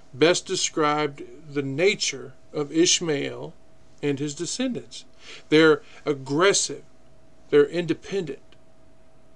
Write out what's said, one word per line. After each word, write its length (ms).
best 340
described 760
the 140
nature 720
of 200
Ishmael 840
and 160
his 160
descendants. 680
They're 340
aggressive. 800
They're 160
independent. 720